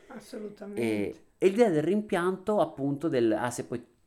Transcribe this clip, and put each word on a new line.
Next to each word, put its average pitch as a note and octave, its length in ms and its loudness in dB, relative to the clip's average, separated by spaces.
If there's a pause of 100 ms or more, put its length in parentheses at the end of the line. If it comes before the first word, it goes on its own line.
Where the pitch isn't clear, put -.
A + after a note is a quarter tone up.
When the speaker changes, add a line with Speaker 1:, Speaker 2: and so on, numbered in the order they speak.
(160)
Speaker 1:
Assolutamente. G#3 920 -6
Speaker 2:
E, - 180 -12 (120)
e F3+ 100 4
l'idea G#3+ 220 4
del D3+ 140 2
rimpianto, F#3+ 760 0
appunto, C#3+ 480 -2
del, A#2+ 260 4
"Ah, A#2+ 180 -2
se B2 140 -8
poi A#2+ 200 -8 (220)